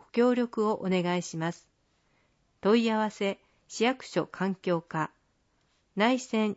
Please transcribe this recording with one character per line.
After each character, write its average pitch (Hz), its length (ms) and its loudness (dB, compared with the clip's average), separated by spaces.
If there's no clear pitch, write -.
協 247 240 2
力 233 340 -2
を 220 120 -2
お 190 80 -4
願 180 300 0
い 175 40 -4
し - 140 -12
ま 165 160 -4
す。 - 160 -20
問 226 240 4
い 226 60 2
合 220 80 0
わ 214 120 0
せ、 196 280 -4
市 - 160 -2
役 254 200 0
所 - 220 -2
環 190 280 -2
境 175 280 -2
課。 - 280 -6
内 240 220 2
線 214 380 -2